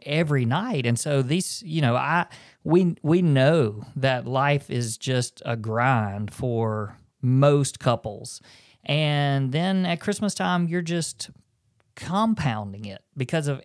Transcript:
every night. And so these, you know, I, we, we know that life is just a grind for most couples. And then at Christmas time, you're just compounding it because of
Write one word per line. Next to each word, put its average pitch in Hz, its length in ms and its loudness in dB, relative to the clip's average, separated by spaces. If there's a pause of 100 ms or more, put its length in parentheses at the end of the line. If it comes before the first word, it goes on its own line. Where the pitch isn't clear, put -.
every 147 380 2
night. 151 420 0
And 120 140 2
so 143 220 0
these, 156 440 -2
you 160 160 -2
know, 123 140 4
I, 151 300 0 (400)
we, 170 360 4
we 170 200 4
know 139 640 4 (100)
that 127 320 0
life 139 420 0
is 120 280 -4
just 127 480 -2
a 120 100 -2
grind 110 800 0
for 110 640 -4 (240)
most 139 580 4
couples. 117 640 -4 (420)
And 143 680 0
then 185 320 0
at 170 160 -4
Christmas 208 320 -2
time, 180 340 0
you're 175 140 -2
just 170 480 -4 (680)
compounding 123 880 -2
it 98 160 -14 (140)
because 143 320 -2
of 139 180 -2